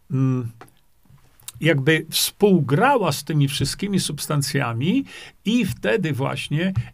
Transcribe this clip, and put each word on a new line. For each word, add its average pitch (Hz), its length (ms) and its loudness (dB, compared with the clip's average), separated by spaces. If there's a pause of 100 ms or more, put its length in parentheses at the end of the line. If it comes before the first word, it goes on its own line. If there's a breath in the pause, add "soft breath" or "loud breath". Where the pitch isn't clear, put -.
(100)
mm, 131 400 0 (1080)
jakby 151 500 2
współgrała 185 1000 2
z - 120 -6
tymi 143 240 2
wszystkimi 190 520 -2
substancjami 143 1040 -2 (400 loud breath)
i 233 220 2
wtedy 190 460 -2
właśnie 143 600 -2 (220 loud breath)